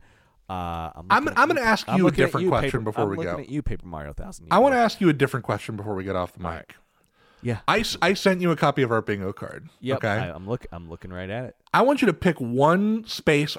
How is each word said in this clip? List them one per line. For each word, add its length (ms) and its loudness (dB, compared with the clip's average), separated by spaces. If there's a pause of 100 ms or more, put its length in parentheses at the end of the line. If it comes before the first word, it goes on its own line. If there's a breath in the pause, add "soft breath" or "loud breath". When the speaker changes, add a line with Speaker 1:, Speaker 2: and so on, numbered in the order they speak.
(480 soft breath)
Speaker 1:
Uh, 460 -6
I'm 160 -16
Speaker 2:
I'm, 140 2
Speaker 1:
looking 140 -4
Speaker 2:
I'm 120 4
Speaker 1:
at 60 2
Speaker 2:
gonna 40 -2
Speaker 1:
you, 60 0
Speaker 2:
ask 240 0
Speaker 1:
I'm 80 0
Speaker 2:
you 60 4
a 20 8
Speaker 1:
looking 160 4
at 60 4
Speaker 2:
different 160 -2
Speaker 1:
you, 60 2
Speaker 2:
question 200 0
Speaker 1:
Paper, 100 -2
Speaker 2:
before 240 -2
Speaker 1:
I'm 60 0
Speaker 2:
we 80 -4
Speaker 1:
looking 160 -4
Speaker 2:
go. 60 -6
Speaker 1:
at 100 -14
you, 100 -4
Paper 260 -4
Mario 280 -10
Thousand 360 -12
Speaker 2:
I 100 4
wanna 160 4
Speaker 1:
Years. 160 4
Speaker 2:
ask 100 -8
you 80 6
a 20 4
different 320 0
question 320 -6
before 180 -6
we 100 -6
get 120 -2
off 160 -2
the 120 -16
Speaker 1:
All 60 -4
right. 100 -8
Speaker 2:
mic. 160 -20 (640 soft breath)
Speaker 1:
Yeah. 160 -4 (100)
Speaker 2:
I, 120 2
s-, 200 -6
I 140 4
sent 260 2
you 100 2
a 60 2
copy 260 2
of 80 2
our 120 2
bingo 300 -4
card. 360 -14 (120)
Speaker 1:
Yep, 180 -2
Speaker 2:
Okay. 100 -2
Speaker 1:
I, 260 -2
I'm 140 -12
look-, 240 -6
I'm 160 -14
looking 240 -14
right 160 -10
at 160 -8
it. 120 -16 (180)
Speaker 2:
I 80 6
want 200 4
you 40 4
to 80 4
pick 260 0
one 640 4
space 520 0